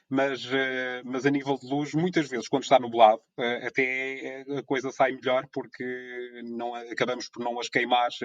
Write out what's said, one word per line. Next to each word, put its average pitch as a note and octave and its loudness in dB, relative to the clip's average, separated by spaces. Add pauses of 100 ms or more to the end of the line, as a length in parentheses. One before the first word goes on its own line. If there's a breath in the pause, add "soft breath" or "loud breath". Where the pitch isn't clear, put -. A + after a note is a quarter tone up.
mas, C3 0
eh, B2+ -2
mas B2+ -2
a C#3+ 4
nível C#3 0
de B2 -18
luz, C#3+ -2
muitas D#3+ 0
vezes, A#2 -6
quando C3+ 0
está C3 8
nublado, A#2 6 (180)
eh, A#2+ -2
até C3 -4 (140)
a B2 -4
coisa C3 -2
sai C3 2
melhor, C3 0
porque B2+ -8 (600)
não, A#2+ -6
acabamos A#2+ -4
por A#2 -10
não A#2+ -4
as A#2 -6
queimar A#2+ 2 (140)